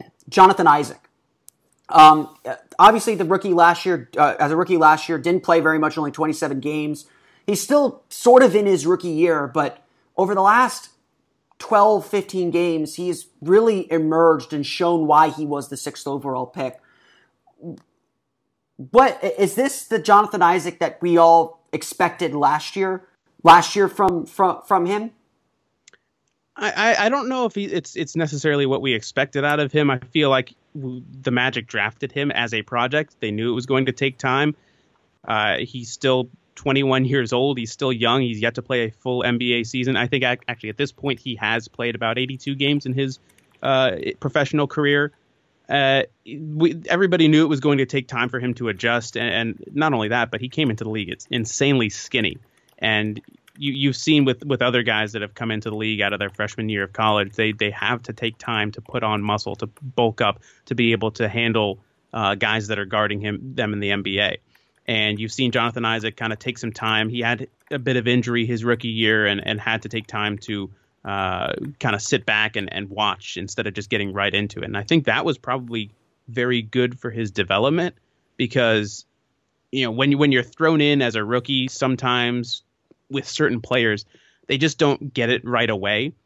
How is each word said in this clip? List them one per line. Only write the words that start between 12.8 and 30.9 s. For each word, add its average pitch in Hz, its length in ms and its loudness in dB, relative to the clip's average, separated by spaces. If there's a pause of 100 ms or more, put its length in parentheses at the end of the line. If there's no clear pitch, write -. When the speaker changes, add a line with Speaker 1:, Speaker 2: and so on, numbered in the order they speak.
Speaker 1:
he's 175 320 -6 (140)
really 202 480 4
emerged 160 600 2
and 147 140 -4
shown 170 420 -2
why 151 220 6
he 151 160 -8
was 143 240 -6
the 139 80 -12
sixth - 300 -10
overall 135 380 -6
pick. 131 360 -10 (1900)
What, 220 480 4
is 190 320 0
this 269 300 -2
the 226 120 -2
Jonathan 208 440 4
Isaac 170 380 0
that - 220 -4
we 175 160 4
all 165 540 6
expected 160 640 -4
last 147 400 0
year? 190 320 -4 (360)
Last 170 340 8
year 196 100 4
from, 180 380 0
from, - 420 0
from 175 200 2
him? 208 240 -4 (1500)
Speaker 2:
I, 208 180 -4
I, 214 300 2
I 226 40 2
don't 254 200 -2
know 254 160 -2
if 214 100 -4
he, 202 100 -4
it's, - 300 -6
it's 151 200 -6
necessarily 147 500 0
what 131 160 0
we 135 120 0
expected 139 520 -2
out 147 140 0
of 147 120 -2
him. 147 180 2
I 127 100 0
feel 147 300 0
like 131 260 0 (200)
w-, 127 280 -10 (180)